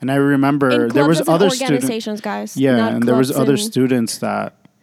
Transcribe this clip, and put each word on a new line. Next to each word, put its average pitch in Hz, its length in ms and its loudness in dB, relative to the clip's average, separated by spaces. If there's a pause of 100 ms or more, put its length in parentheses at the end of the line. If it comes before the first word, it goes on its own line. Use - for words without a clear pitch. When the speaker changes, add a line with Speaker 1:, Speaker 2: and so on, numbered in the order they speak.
Speaker 1:
and 127 100 -4
I 139 60 0
remember 139 680 2
Speaker 2:
In - 20 -2
Speaker 1:
there 135 180 2
was 160 120 4
Speaker 2:
clubs - 100 -2
and 160 60 2
Speaker 1:
other 185 160 2
student- 254 240 -4
Speaker 2:
organizations, 220 460 -4
guys. 208 360 -10
Speaker 1:
Yeah, 135 200 2
Speaker 2:
Not 113 180 0
Speaker 1:
and 117 100 -2
there 123 120 2
was 131 140 2
Speaker 2:
clubs 143 100 -2
Speaker 1:
other 139 120 2
Speaker 2:
and 120 80 2
Speaker 1:
students 127 580 -2
that 104 360 -6 (280)